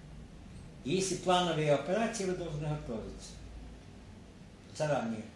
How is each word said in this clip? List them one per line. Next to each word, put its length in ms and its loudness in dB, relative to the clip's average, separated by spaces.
Если 340 4
плановые 580 6
операции, 500 2
вы 100 2
должны 320 -2
готовиться 640 -4
заранее. 480 2